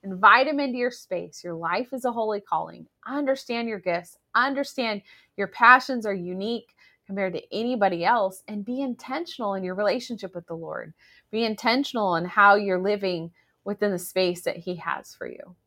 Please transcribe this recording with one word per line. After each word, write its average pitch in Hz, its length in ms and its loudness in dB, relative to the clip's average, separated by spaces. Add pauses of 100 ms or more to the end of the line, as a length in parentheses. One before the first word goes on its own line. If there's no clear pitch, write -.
Invite 202 440 6
him 294 120 -2
into 254 180 -2
your 247 140 0
space. 175 520 -10
Your 175 100 -8
life 170 380 -4
is 254 120 -8
a 240 80 0
holy 214 280 -2
calling. 165 480 -6 (180)
Understand 262 640 -4
your 208 120 -6
gifts. 170 380 -4 (160)
Understand 247 680 -2 (340)
your 196 120 -4
passions 240 580 6
are 202 80 -2
unique 190 600 -6 (320)
compared 190 280 -4
to - 200 -8
anybody 202 500 0
else, 196 440 2
and 208 160 -8
be 247 180 -4
intentional 254 720 -6
in 190 100 -4
your 185 100 -4
relationship 208 600 -2
with 170 120 -10
the 165 100 -10
Lord. 156 380 -10 (360)
Be 226 140 -2
intentional 220 720 0
in 170 80 -2
how 202 320 6
you're 196 240 0
living 185 520 -2 (320)
within 202 280 -2
the 180 60 -2
space 175 460 0
that - 120 -2
he 175 200 -8
has - 380 -6
for - 120 -10
you. - 300 -16 (100)